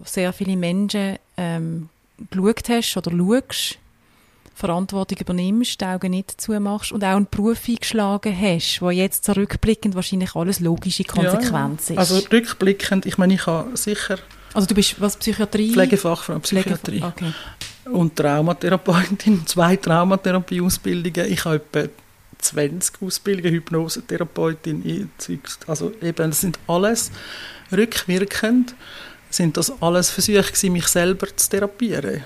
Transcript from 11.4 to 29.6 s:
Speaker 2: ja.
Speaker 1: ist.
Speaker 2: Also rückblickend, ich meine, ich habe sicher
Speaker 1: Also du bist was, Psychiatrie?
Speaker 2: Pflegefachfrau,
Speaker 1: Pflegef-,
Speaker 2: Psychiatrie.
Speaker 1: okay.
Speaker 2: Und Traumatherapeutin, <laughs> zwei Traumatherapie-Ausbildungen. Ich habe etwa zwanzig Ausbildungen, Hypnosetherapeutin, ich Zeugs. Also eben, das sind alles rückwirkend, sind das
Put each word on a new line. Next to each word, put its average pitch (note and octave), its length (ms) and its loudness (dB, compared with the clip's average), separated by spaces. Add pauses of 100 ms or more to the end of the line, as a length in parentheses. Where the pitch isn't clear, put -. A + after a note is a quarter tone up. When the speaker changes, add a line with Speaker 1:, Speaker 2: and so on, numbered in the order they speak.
Speaker 2:
ja. E3 60 -4
Speaker 1:
ist. - 20 2
Speaker 2:
Also F#3 200 4 (140)
rückblickend, G3 720 2
ich F#3+ 140 -4
meine, F#3+ 160 6
ich F3 120 0
habe E3+ 300 -2
sicher G#3 400 -2 (380)
Speaker 1:
Also G3 120 2
du A3 80 4
bist G3 240 2
was, G3+ 200 0
Psychiatrie? G#3+ 560 0
Speaker 2:
Pflegefachfrau, F#3+ 640 2
Speaker 1:
Pflegef-, F#3 440 0
Speaker 2:
Psychiatrie. E3 200 -4
Speaker 1:
okay. E3+ 300 -6 (600)
Speaker 2:
Und E3+ 240 2
Traumatherapeutin, F3 1300 2
<laughs> D#3 40 -12
zwei F3 300 4
Traumatherapie-Ausbildungen. F3+ 1500 0
Ich F3 140 -2
habe D#3+ 120 2
etwa D3+ 340 -2 (480)
zwanzig D3+ 640 -2
Ausbildungen, F3+ 500 -2
Hypnosetherapeutin, E3 1300 -2
ich E3+ 180 -4 (140)
Zeugs. - 480 -10
Also E3 340 -4
eben, E3 300 -2
das D3+ 100 -2
sind F#3 260 -2
alles G3 440 0 (600)
rückwirkend, G#3+ 1040 0 (540)
sind E3 300 0
das A#3+ 240 -2